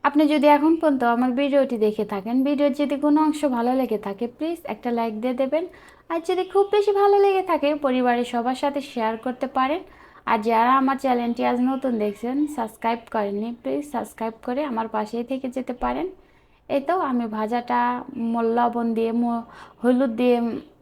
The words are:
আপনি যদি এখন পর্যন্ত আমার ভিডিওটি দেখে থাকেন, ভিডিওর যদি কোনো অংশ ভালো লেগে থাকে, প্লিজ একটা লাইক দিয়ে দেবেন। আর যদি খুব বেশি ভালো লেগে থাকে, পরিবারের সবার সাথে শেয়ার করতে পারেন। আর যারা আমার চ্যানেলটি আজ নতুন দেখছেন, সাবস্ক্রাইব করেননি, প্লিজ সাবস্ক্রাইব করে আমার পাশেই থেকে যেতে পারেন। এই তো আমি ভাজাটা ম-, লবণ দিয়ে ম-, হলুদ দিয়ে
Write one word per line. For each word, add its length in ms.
আপনি 240
যদি 200
এখন 280
পর্যন্ত 280
আমার 280
ভিডিওটি 460
দেখে 280
থাকেন, 380
ভিডিওর 300
যদি 220
কোনো 260
অংশ 240
ভালো 300
লেগে 220
থাকে, 300
প্লিজ 360
একটা 280
লাইক 300
দিয়ে 120
দেবেন। 340
আর 180
যদি 160
খুব 280
বেশি 200
ভালো 280
লেগে 240
থাকে, 320
পরিবারের 500
সবার 300
সাথে 260
শেয়ার 360
করতে 300
পারেন। 340
আর 160
যারা 320
আমার 240
চ্যানেলটি 480
আজ 160
নতুন 380
দেখছেন, 480
সাবস্ক্রাইব 520
করেননি, 520
প্লিজ 280
সাবস্ক্রাইব 420
করে 180
আমার 240
পাশেই 360
থেকে 260
যেতে 240
পারেন। 340
এই 120
তো 180
আমি 280
ভাজাটা 760
ম-, 240
লবণ 520
দিয়ে 180
ম-, 320
হলুদ 260
দিয়ে 280